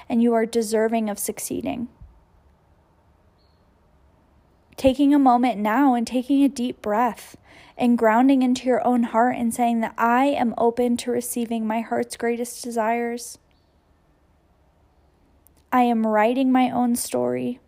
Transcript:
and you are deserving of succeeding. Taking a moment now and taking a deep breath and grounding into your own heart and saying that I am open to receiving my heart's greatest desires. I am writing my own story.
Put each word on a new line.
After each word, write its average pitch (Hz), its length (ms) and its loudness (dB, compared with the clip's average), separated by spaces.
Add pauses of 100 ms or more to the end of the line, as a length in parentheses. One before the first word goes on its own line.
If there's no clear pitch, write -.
and 233 140 2
you 233 120 4
are 226 120 2
deserving 220 640 0
of 202 80 -6
succeeding. - 680 -8 (3000)
Taking 277 360 2
a 294 60 4
moment 240 400 2
now 240 360 2
and 233 100 -2
taking 262 380 0
a 277 60 4
deep 247 320 -8
breath 214 540 -2 (420)
and 240 200 2
grounding 247 460 4
into 254 220 0
your 247 200 0
own 247 180 2
heart 233 320 0
and 226 180 -4
saying 233 280 0
that 220 160 -6
I 240 280 2
am 254 320 0
open 240 400 0
to 247 140 -6
receiving 233 540 -4
my 220 160 -2
heart's 233 340 -6
greatest 240 480 -6
desires. 233 760 -4 (2250)
I 254 120 2
am 233 220 0
writing 233 460 2
my 254 180 4
own 247 260 0
story. 247 720 -4